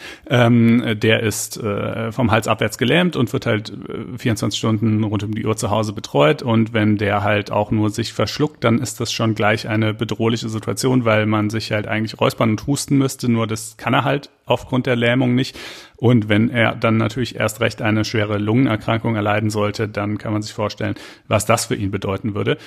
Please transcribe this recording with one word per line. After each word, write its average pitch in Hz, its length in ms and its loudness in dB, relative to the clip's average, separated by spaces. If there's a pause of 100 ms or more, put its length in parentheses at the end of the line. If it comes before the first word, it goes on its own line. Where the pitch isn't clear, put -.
(280)
Ähm, 120 720 4
der 113 200 4
ist, - 360 -4
äh, 110 540 -4
vom 113 200 0
Hals 110 180 2
abwärts 110 300 -2
gelähmt 160 380 2
und 120 160 0
wird - 140 -4
halt, 110 240 -2
äh, - 480 -10
vierundzwanzig 113 400 -2
Stunden 110 460 2
rund 104 200 -2
um 107 100 -4
die 110 120 -4
Uhr 110 100 0
zu 110 140 -4
Hause 107 220 0
betreut 143 500 0
und 113 300 0
wenn 107 240 2
der 101 260 0
halt 104 280 0
auch 104 200 0
nur 107 200 2
sich 113 220 -6
verschluckt, - 520 -2
dann 117 140 4
ist 123 220 -6
das 117 120 -4
schon 113 220 0
gleich 110 340 0
eine 110 260 0
bedrohliche 113 540 -2
Situation, 117 560 0
weil 107 220 4
man 107 240 2
sich 110 220 -4
halt 107 160 -2
eigentlich 107 320 -4
räuspern 123 300 2
und 107 180 -2
husten 143 280 0
müsste, 135 320 0
nur 113 200 0
das - 280 -8
kann 120 180 -2
er 131 100 2
halt 139 260 -2 (160)
aufgrund 123 380 0
der 127 120 2
Lähmung 123 380 2
nicht. 127 220 -2 (400)
Und 113 320 6
wenn 107 220 4
er 117 240 2
dann 113 240 2
natürlich 117 380 -2
erst 113 260 -2
recht 110 180 -2
eine 107 240 2
schwere 107 320 0
Lungenerkrankung 113 800 0
erleiden 104 320 0
sollte, 104 400 0
dann 104 300 -4
kann 110 160 -4
man 104 80 -2
sich 104 100 -12
vorstellen, 104 440 -4 (320)
was 107 180 2
das - 180 2
für 127 120 -2
ihn 101 140 -4
bedeuten 98 440 -4
würde. 104 320 -2